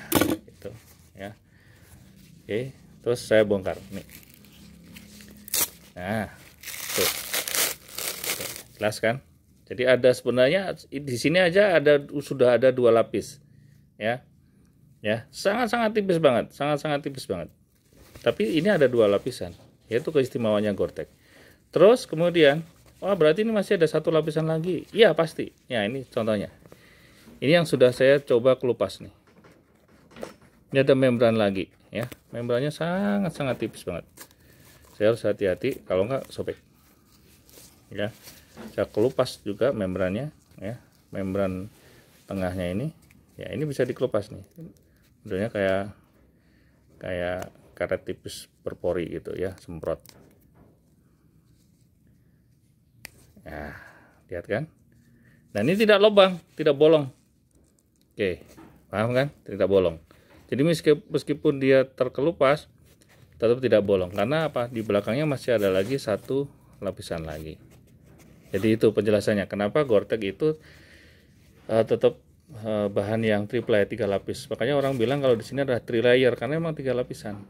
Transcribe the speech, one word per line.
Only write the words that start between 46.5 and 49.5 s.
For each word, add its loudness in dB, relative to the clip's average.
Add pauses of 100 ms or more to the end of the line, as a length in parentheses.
kayak -6 (320)
karet -4
tipis -12 (100)
berpori -6
gitu -10
ya, -8